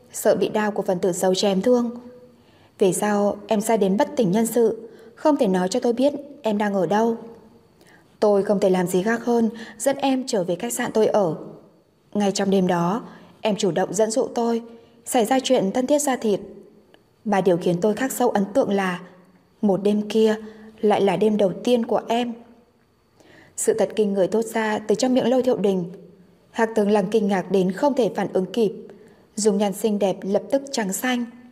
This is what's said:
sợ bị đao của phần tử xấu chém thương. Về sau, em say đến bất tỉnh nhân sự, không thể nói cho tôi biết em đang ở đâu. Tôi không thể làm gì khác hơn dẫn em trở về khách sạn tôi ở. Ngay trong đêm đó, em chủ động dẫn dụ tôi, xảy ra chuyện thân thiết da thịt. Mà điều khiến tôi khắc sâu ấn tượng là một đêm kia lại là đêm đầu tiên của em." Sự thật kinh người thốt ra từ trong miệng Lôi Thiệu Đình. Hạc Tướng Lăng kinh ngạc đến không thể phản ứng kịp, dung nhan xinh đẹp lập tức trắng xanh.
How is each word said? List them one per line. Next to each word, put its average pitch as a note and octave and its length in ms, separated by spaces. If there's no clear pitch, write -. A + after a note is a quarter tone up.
sợ - 240
bị G3+ 120
đao G#3+ 220
của G3+ 120
phần F#3 160
tử F3+ 140
xấu F#3 220
chém F#3+ 280
thương. A#3+ 280
Về F#3+ 140
sau, G#3 440
em G#3+ 140
say A3+ 180
đến G3 180
bất D4 200
tỉnh G#3 140
nhân A3+ 160
sự, A3+ 420
không D4+ 220
thể C4+ 100
nói F#3 220
cho A#3+ 120
tôi A#3+ 120
biết C4 200
em G#3 160
đang G#3 160
ở F#3 120
đâu. A3+ 300
Tôi G3+ 220
không G3 180
thể G3 100
làm F3+ 160
gì F3+ 160
khác A#3 220
hơn A#3 260
dẫn C#4 180
em C4+ 300
trở G3 180
về F3 120
khách A#3 160
sạn - 200
tôi A3 140
ở. F#3 300
Ngay G3+ 180
trong G3 180
đêm F#3+ 160
đó, F3+ 380
em G#3+ 160
chủ F#3+ 140
động F3 240
dẫn A3 160
dụ A#3+ 240
tôi, A#3 280
xảy A#3 200
ra C4 160
chuyện G#3+ 320
thân B3+ 140
thiết D4 120
da C#4+ 180
thịt. G#3+ 240
Mà G3 160
điều F3+ 160
khiến F3 240
tôi G#3 140
khắc C4 180
sâu B3 180
ấn G#3 140
tượng C4+ 160
là F#3+ 300
một G3 220
đêm G#3 260
kia A3 280
lại G#3 200
là G3 160
đêm G#3+ 200
đầu G3 160
tiên A#3+ 220
của G#3+ 220
em." A#3+ 240
Sự - 220
thật F#3+ 180
kinh G3+ 160
người F#3+ 160
thốt A3 140
ra A3 360
từ G#3+ 160
trong B3+ 200
miệng A3+ 140
Lôi B3+ 140
Thiệu B3 140
Đình. F#3+ 280
Hạc A3+ 240
Tướng G#3 160
Lăng G#3 200
kinh G#3 180
ngạc F#3 220
đến F#3+ 220
không C#4+ 220
thể B3+ 220
phản G3 160
ứng F#3 140
kịp, G#3+ 260
dung G3+ 240
nhan G3+ 140
xinh G#3 260
đẹp F#3+ 240
lập G3+ 280
tức C#4 120
trắng G3+ 200
xanh. B3 320